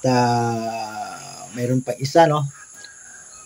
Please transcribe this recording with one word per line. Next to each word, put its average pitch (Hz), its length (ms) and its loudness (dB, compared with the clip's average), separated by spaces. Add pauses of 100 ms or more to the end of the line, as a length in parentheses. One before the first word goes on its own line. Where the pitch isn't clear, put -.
ah, 113 1500 -2
mayroon 127 240 0
pa 127 160 -6
isa, 156 320 6
no? 147 160 0 (1000)